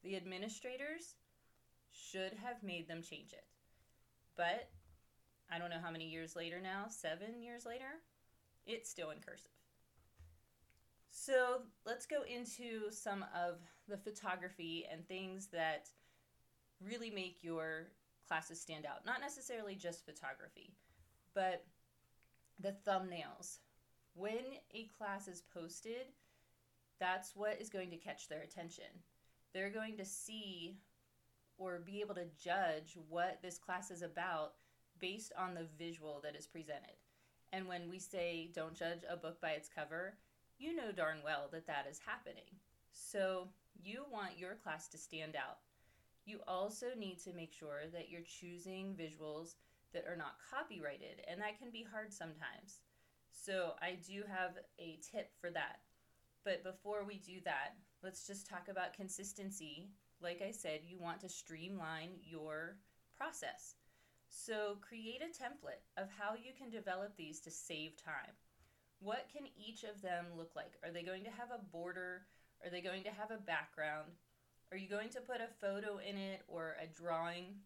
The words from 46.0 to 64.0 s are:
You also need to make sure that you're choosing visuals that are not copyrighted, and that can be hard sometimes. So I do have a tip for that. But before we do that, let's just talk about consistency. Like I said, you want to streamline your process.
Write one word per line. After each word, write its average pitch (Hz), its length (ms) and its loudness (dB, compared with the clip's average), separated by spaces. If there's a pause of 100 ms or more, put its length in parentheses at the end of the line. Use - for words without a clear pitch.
You 214 240 -6
also 208 480 4
need 190 240 -2
to 185 120 -6
make 165 200 -4
sure 147 400 -2
that 170 180 -4
you're 170 120 -6
choosing 185 760 -4
visuals 160 580 -2 (380)
that 175 140 0
are 175 100 0
not 147 200 -2 (140)
copyrighted, 170 760 -2
and 175 140 -2
that 214 180 0
can 254 120 -8
be 220 200 -6
hard 214 220 -4
sometimes. 156 680 -6 (500)
So 185 500 2
I 185 260 0
do 196 220 -2
have 185 300 2 (200)
a 165 200 -6 (120)
tip - 200 0 (100)
for 175 100 0
that. 151 300 0 (640)
But 185 200 4
before 202 400 0
we 202 140 -4
do 185 260 -10
that, 147 300 2 (280)
let's 190 240 -4
just 202 200 -4
talk 185 220 -6
about 190 260 2
consistency. 196 960 -4 (300)
Like 175 260 0
I 196 40 0
said, 156 360 0
you 180 120 -10
want 170 220 -2
to 185 80 -6
streamline 165 840 -2 (120)
your 160 540 -2 (400)
process. - 580 -2 (540)